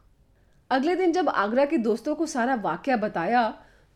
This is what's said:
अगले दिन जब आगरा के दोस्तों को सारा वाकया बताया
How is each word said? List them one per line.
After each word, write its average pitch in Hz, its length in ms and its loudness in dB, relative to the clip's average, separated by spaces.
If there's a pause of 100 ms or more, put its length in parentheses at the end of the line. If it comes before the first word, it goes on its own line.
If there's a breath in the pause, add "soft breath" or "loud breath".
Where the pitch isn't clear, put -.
(720 loud breath)
अगले 277 260 0
दिन 349 160 2
जब 359 160 0
आगरा 220 360 2
के 294 140 0
दोस्तों 233 360 -2
को 302 120 -4
सारा 262 280 0
वाकया 196 420 -2
बताया 214 680 0 (340 loud breath)